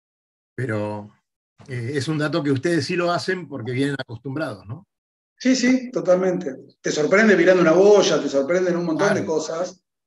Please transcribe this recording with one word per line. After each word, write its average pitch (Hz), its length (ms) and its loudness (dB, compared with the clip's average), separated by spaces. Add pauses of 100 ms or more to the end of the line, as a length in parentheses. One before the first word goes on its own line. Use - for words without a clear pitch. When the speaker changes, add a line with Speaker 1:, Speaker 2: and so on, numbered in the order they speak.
(540)
Speaker 1:
Pero, 104 560 -6 (600)
eh, 123 260 -8
es 139 140 -4
un 156 80 -2
dato 151 260 -2
que 143 80 0
ustedes 147 340 0
sí 175 120 -4
lo 175 120 0
hacen 180 380 -4
porque 127 240 -10
vienen 139 260 -2
acostumbrados, 123 720 -10
¿no? 156 180 -14 (520)
Speaker 2:
Sí, 254 180 0
sí, 254 360 0
totalmente. 180 640 0 (240)
Te 165 100 -4
sorprende 190 440 4
virando 180 260 4
una 160 100 4
boya, 185 500 6
te 139 60 -2
sorprenden 170 480 0
un 175 100 -4
montón 165 220 0
Speaker 1:
Claro. 185 140 0
Speaker 2:
de - 40 -8
cosas. 165 560 -6 (260)